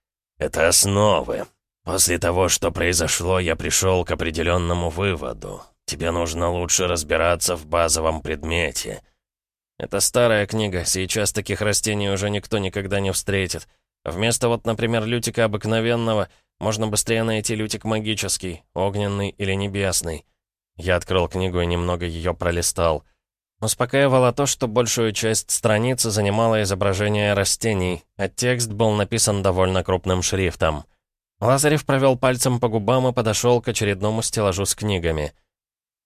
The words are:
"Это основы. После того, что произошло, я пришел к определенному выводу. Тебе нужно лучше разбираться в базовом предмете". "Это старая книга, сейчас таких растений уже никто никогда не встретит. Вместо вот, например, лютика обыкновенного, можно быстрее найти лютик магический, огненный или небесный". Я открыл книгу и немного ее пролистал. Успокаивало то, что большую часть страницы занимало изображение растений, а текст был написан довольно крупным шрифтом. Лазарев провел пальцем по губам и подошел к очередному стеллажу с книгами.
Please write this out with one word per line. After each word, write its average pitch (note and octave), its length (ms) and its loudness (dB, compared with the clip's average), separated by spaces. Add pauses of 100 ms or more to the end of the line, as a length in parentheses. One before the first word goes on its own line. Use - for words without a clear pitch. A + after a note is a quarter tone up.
(400)
"Это D#2 280 2
основы. G2 800 2 (380)
После F2 360 0
того, F2 300 2
что F2 220 0
произошло, E2+ 680 0
я E2 160 0
пришел F2+ 480 0
к - 80 -6
определенному E2+ 760 -2
выводу. C#2 720 -6 (260)
Тебе E2 240 -4
нужно E2+ 400 -2
лучше F2 360 0
разбираться E2 680 0
в D2+ 100 -10
базовом D#2+ 560 0
предмете". D#2+ 800 -4 (760)
"Это - 220 -4
старая A2+ 440 2
книга, G2 400 -2
сейчас F#2+ 460 -2
таких G2+ 300 -4
растений G#2 480 0
уже G2 200 0
никто G#2 280 -2
никогда G2 420 -2
не G2 120 0
встретит. F#2 560 -2 (360)
Вместо A2 460 0
вот, A#2 160 2
например, A2+ 400 0
лютика A#2 400 0
обыкновенного, A2 840 0 (320)
можно A2 280 -2
быстрее A2+ 360 0
найти A2 320 -2
лютик G#2+ 300 -6
магический, G#2+ 800 -4 (100)
огненный G2+ 560 -2
или G2 240 -4
небесный". F#2+ 720 -2 (500)
Я F2 220 0
открыл F2 320 0
книгу F#2 320 -2
и F2 40 2
немного F2 400 -2
ее E2 280 -4
пролистал. E2+ 720 0 (560)
Успокаивало B2+ 720 2
то, C#3+ 120 0
что - 220 -2
большую A2+ 460 0
часть A2 380 -2
страницы A#2 600 2
занимало G#2+ 520 2
изображение G2+ 680 2
растений, F#2+ 720 0 (140)
а G2+ 100 -2
текст A#2+ 440 -2
был G#2+ 200 2
написан G#2 500 2
довольно F#2 420 2
крупным F2+ 380 0
шрифтом. E2+ 600 0 (560)
Лазарев C#3+ 460 2
провел C3+ 320 2
пальцем B2+ 420 2
по B2 80 2
губам A2+ 400 2
и B2 60 0
подошел A#2+ 480 2
к - 60 -12
очередному G#2 540 0
стеллажу G2+ 440 0
с - 100 -2
книгами. E2 580 -2 (720)